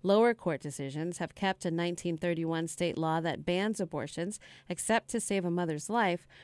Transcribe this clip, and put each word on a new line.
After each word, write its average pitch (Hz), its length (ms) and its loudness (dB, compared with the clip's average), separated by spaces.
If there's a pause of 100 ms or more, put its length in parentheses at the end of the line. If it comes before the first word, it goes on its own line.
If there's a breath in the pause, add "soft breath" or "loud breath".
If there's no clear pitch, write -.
Lower 220 300 6
court 165 260 -2
decisions 151 580 -6
have - 180 -6
kept 190 280 -2
a 175 60 2
nineteen 170 480 -2
thirty-one 165 480 0
state - 320 -2
law 160 220 2
that 160 240 -2
bans 196 340 0
abortions, 170 600 -6 (280 loud breath)
except 226 420 0
to 226 100 -2
save 196 240 0
a 175 60 0
mother's 165 380 -2
life, 202 380 2 (160 loud breath)